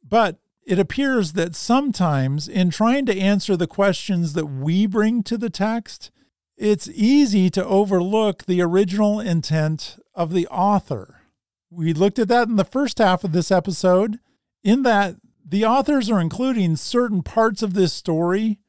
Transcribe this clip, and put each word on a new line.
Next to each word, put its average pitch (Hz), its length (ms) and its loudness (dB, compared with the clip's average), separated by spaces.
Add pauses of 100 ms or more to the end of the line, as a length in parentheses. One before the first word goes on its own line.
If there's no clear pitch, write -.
But 208 360 0 (260)
it 185 140 0
appears 226 540 0
that 170 220 -4
sometimes 156 920 0
in 180 240 0
trying 247 340 0
to 208 120 0
answer 196 380 0
the 170 120 -2
questions 180 680 -2
that 156 140 -4
we 156 400 0
bring 214 360 0
to 233 140 -4
the 220 120 -4
text, 220 640 -6 (460)
it's 208 320 0
easy 214 640 4
to - 140 -2
overlook 196 800 0
the 180 160 0
original 202 580 2
intent 160 800 -2 (160)
of 170 180 -4
the 175 140 0
author. 175 760 -2 (500)
We 165 220 -2
looked 196 260 0
at 214 80 0
that 233 200 2
in 226 80 -2
the 196 80 2
first 262 340 -4
half 185 260 2
of 185 80 -4
this 170 200 0
episode, 190 680 0 (440)
in 233 200 2
that 202 320 2 (300)
the 196 200 -2
authors 262 440 2
are 214 100 2
including 190 560 0
certain 214 480 -2
parts 220 400 0
of 196 100 -4
this 185 200 0
story 180 760 -2